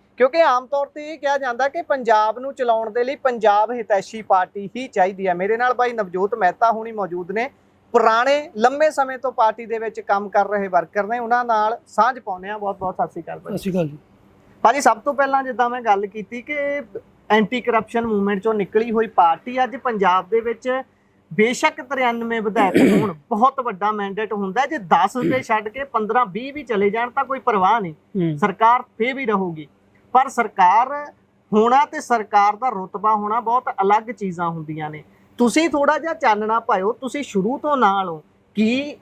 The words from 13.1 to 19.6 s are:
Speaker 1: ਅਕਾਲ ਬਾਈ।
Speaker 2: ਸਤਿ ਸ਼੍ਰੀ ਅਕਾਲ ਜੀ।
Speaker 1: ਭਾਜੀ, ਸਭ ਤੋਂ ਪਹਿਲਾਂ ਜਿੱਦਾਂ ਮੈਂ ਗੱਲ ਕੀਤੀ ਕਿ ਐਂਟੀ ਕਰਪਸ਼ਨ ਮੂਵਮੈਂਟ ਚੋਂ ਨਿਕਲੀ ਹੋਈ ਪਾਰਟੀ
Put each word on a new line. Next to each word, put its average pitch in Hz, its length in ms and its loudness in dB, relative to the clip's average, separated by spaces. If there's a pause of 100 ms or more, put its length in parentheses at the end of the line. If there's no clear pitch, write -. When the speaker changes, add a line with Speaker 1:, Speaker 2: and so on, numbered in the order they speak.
Speaker 1:
ਅਕਾਲ 160 160 -12
ਬਾਈ। 214 120 -14
Speaker 2:
ਸਤਿ 190 60 -6
ਸ਼੍ਰੀ 185 140 -4
ਅਕਾਲ 170 160 0
ਜੀ। 147 100 -12 (640)
Speaker 1:
ਭਾਜੀ, 262 200 4
ਸਭ 226 160 4
ਤੋਂ 277 160 -4
ਪਹਿਲਾਂ 269 300 0
ਜਿੱਦਾਂ 240 260 -2
ਮੈਂ 247 120 -6
ਗੱਲ 208 240 2
ਕੀਤੀ 220 360 -12
ਕਿ 285 400 -4 (480)
ਐਂਟੀ 214 320 2
ਕਰਪਸ਼ਨ 233 440 -2
ਮੂਵਮੈਂਟ 202 360 0
ਚੋਂ 220 120 0
ਨਿਕਲੀ 220 380 -2
ਹੋਈ 220 160 0
ਪਾਰਟੀ 190 560 0